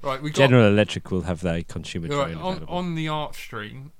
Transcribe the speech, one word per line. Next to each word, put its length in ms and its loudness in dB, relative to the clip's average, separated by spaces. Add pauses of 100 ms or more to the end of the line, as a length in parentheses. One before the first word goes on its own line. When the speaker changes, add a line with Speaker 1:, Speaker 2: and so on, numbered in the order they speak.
Speaker 1:
Right, 200 -4
we 80 -4
got 80 -6
Speaker 2:
General 300 8
Electric 440 2
will 120 -2
have 180 -4
their 220 0
consumer 440 -8
Speaker 1:
Right, 240 -2
Speaker 2:
drone 100 -8
Speaker 1:
on, 120 -4
Speaker 2:
available. 220 -10
Speaker 1:
on 200 -2
the 140 -4
art 260 -4
stream, 640 -12